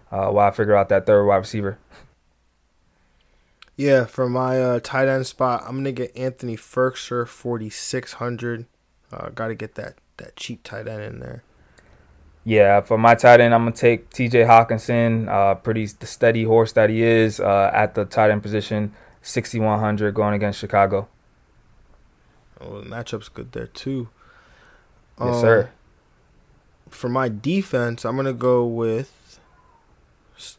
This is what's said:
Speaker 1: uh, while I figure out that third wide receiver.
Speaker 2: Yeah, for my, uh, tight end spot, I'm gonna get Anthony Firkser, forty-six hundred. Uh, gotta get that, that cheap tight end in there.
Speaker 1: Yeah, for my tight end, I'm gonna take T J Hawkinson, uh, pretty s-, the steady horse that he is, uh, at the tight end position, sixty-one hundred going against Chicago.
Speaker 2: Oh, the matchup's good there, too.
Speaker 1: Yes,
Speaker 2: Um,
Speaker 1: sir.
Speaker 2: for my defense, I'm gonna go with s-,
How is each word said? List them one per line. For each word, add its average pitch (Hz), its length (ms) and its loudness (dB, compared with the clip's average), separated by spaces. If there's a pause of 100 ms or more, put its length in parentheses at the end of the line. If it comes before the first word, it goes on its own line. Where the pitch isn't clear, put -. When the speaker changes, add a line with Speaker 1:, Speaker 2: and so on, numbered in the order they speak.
(120)
Speaker 1:
uh, 98 160 -2
while 101 180 2
I 101 60 2
figure 104 240 2
out 98 140 2
that 98 140 2
third 101 220 4
wide 101 120 4
receiver. 101 400 -8 (2000)
Speaker 2:
Yeah, 135 280 2
for 127 200 -4
my, 127 320 -2
uh, 123 220 0
tight 135 260 -2
end 131 200 -2
spot, 123 400 -2
I'm 127 100 -10
gonna 135 160 -6
get 123 240 -10
Anthony 127 400 -8
Firkser, 127 720 -6
forty-six 120 840 -10
hundred. 117 500 -8 (480)
Uh, - 160 -12
gotta 113 260 -8
get 107 200 -14
that, - 220 -14 (200)
that - 200 -20
cheap - 260 -14
tight 110 260 -14
end 107 140 -12
in 117 180 -14
there. 123 220 -16 (1000)
Speaker 1:
Yeah, 104 380 6
for 110 160 0
my 117 180 6
tight 120 260 10
end, 120 120 4
I'm 117 120 4
gonna 117 120 -4
take 117 320 0
T 123 200 -4
J 117 160 4
Hawkinson, 117 840 2
uh, 98 280 2
pretty 110 280 -4
s-, 101 80 -10
the - 140 -20
steady 117 380 0
horse 113 280 2
that 110 160 4
he 113 140 0
is, 113 360 2
uh, 98 360 2
at 107 200 0
the 104 120 -2
tight 107 240 2
end 104 120 0
position, 104 520 -6 (260)
sixty-one 110 600 -4
hundred 107 340 -2
going 104 180 0
against 101 260 -4
Chicago. 101 480 0 (1500)
Speaker 2:
Oh, 101 220 -18
the - 80 -18
matchup's 117 400 -12
good 120 240 -16
there, 117 140 -12
too. 127 420 -8 (1120)
Speaker 1:
Yes, 123 140 -2
Speaker 2:
Um, 120 80 -2
Speaker 1:
sir. 113 280 2 (1160)
Speaker 2:
for - 220 -10
my 127 180 -2
defense, 120 800 -4
I'm 120 100 -6
gonna 135 160 -4
go 123 320 0
with 117 720 -6 (1000)
s-, - 220 -20